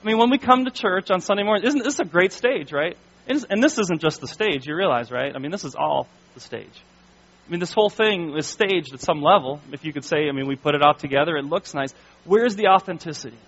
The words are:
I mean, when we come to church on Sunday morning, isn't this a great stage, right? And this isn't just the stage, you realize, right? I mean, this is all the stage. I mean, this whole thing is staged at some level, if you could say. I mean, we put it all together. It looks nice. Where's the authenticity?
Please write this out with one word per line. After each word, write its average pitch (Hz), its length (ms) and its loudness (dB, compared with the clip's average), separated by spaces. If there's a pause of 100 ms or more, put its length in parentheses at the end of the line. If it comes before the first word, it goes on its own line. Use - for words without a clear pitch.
I - 40 -10
mean, 220 120 2
when 233 120 6
we 277 80 4
come 254 280 4
to 247 60 -6
church 190 400 -2
on 185 80 2
Sunday 202 240 0
morning, 208 240 2
isn't 277 160 0
this 269 160 -2
a 311 60 0
great 175 260 2
stage, 233 400 -4
right? 151 260 -2 (300)
And 240 360 0
this 294 160 2
isn't 170 220 0
just 156 180 0
the 131 80 -12
stage, 160 380 -4
you 151 100 -8
realize, 131 360 0
right? 131 220 -4
I 135 60 -10
mean, 143 120 -8
this 196 120 -8
is 139 120 -10
all 147 320 -2 (260)
the 123 80 -20
stage. - 420 -16 (640)
I - 40 -10
mean, 170 80 -4
this 175 140 -6
whole 208 160 4
thing 185 480 -2
is 151 80 -4
staged 180 480 -2
at 131 80 -16
some 156 200 0
level, 147 400 4 (100)
if 139 140 -14
you 151 80 -6
could 139 120 -8
say. 151 220 0
I 139 40 -2
mean, 135 160 -4
we 139 80 -2
put 147 200 0
it 143 60 2
all 147 120 6
together. 147 440 0
It 139 80 -4
looks 165 280 -6
nice. 135 200 -4 (320)
Where's 220 300 2
the 202 120 2
authenticity? 170 680 0 (100)